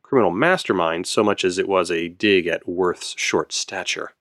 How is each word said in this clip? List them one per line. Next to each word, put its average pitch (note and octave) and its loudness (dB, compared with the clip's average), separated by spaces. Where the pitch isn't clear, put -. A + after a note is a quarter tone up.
criminal A2 2
mastermind F#2 0
so - 2
much G2+ 0
as F2+ 2
it F#2 0
was F#2 0
a E2+ -2
dig F2+ 2
at D#2+ -4
Worth's F2+ -2
short - -2
stature. - -6